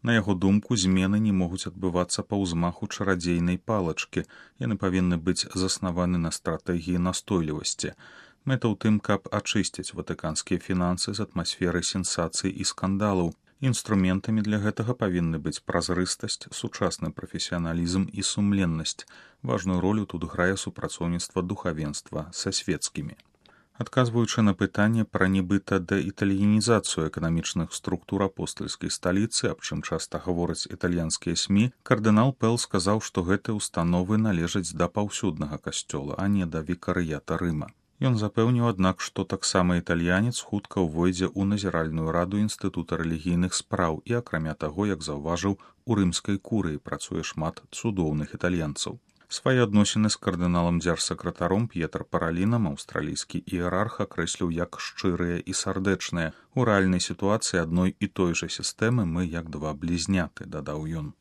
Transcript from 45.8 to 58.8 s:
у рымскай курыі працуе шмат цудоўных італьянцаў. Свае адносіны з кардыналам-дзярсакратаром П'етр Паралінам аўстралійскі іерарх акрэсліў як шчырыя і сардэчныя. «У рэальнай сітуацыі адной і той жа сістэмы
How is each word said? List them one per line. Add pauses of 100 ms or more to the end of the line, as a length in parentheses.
у
рымскай
курыі
працуе
шмат
цудоўных
італьянцаў. (320)
Свае
адносіны
з
кардыналам-дзярсакратаром
П'етр
Паралінам
аўстралійскі
іерарх
акрэсліў
як
шчырыя
і
сардэчныя. (180)
«У
рэальнай
сітуацыі
адной
і
той
жа
сістэмы